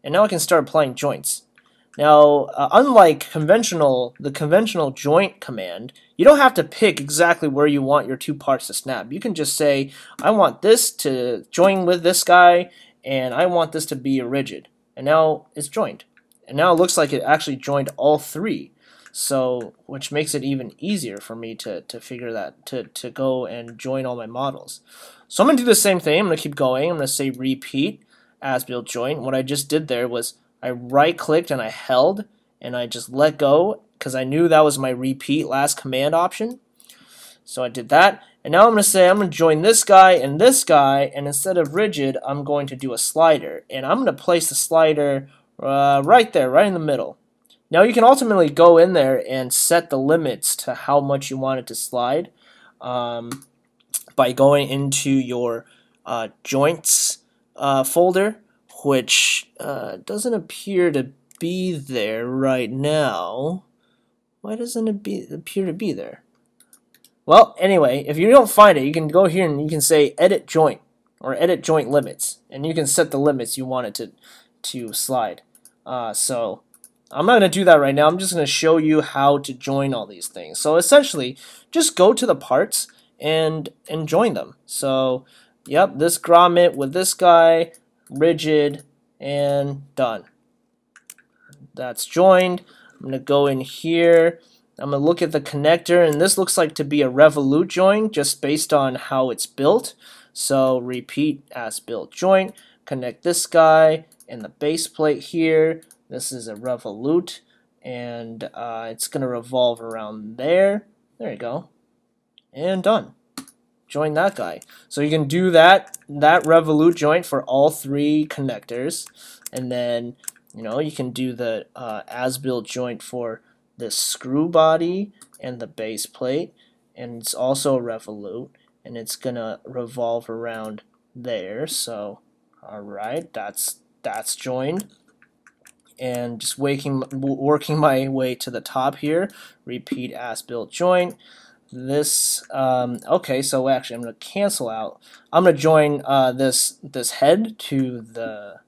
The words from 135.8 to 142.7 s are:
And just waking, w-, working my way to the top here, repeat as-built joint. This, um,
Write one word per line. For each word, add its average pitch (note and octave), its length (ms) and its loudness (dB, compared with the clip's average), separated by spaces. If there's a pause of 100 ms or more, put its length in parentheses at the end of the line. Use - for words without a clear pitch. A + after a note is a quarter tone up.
And A#2+ 440 -8
just - 180 -10
waking, C#3 440 -4
w-, C3+ 320 -6
working D3 440 -2
my C3+ 300 0
way C3 260 -4
to - 160 -12
the A#2 100 -10
top C3+ 360 -4
here, E3 340 -4 (340)
repeat B2+ 480 -10
as-built A#2+ 600 -12
joint. F3+ 440 0 (560)
This, C3+ 800 -4
um, B2+ 560 -2